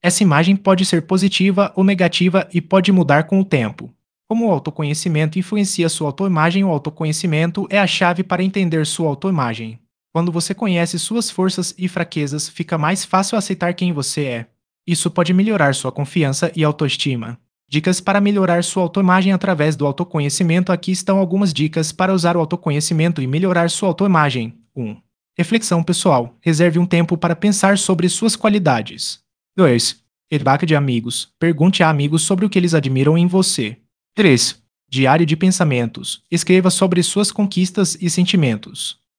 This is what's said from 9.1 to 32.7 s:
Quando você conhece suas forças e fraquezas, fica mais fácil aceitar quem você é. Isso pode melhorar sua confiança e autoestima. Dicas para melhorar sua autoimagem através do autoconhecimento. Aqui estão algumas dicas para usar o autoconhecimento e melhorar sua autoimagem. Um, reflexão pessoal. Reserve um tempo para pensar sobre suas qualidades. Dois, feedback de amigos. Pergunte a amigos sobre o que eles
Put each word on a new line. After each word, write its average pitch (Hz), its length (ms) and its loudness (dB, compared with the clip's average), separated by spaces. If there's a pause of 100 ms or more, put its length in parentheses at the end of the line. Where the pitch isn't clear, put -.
Quando 170 180 0
você 170 240 -4
conhece 175 440 -2
suas 226 320 -4
forças 185 480 -2
e 180 100 -2
fraquezas, 151 640 -6
fica - 260 -6
mais 160 260 -2
fácil 196 360 -2
aceitar 180 340 -4
quem 180 220 -2
você 143 300 -4
é. 120 220 -6 (400)
Isso 170 240 -2
pode 175 220 0
melhorar 185 420 2
sua 127 160 -6
confiança 147 640 -2
e 160 80 -2
autoestima. 135 760 -2 (280)
Dicas 156 320 -2
para 202 220 0
melhorar 185 420 2
sua 185 200 -4
autoimagem 185 500 2
através 156 420 0
do 139 120 -2
autoconhecimento. 170 840 0
Aqui 180 220 -2
estão 190 260 0
algumas 190 340 0
dicas 156 400 -2
para 185 200 0
usar 175 240 2
o 170 40 2
autoconhecimento 160 840 -2
e 131 40 -2
melhorar 170 440 0
sua - 180 -2
autoimagem. 151 680 0 (220)
Um, 113 200 -8 (400)
reflexão 180 460 0
pessoal. 151 600 0
Reserve 165 360 2
um 175 60 2
tempo 170 320 0
para 170 180 -2
pensar 196 440 0
sobre 180 300 0
suas - 280 -2
qualidades. 151 880 -2 (320)
Dois, 131 440 2 (280)
feedback 143 380 0
de 156 80 2
amigos. 120 640 -2
Pergunte 170 440 2
a 160 60 4
amigos 151 340 0
sobre 190 220 0
o 202 60 0
que 196 80 0
eles 175 160 2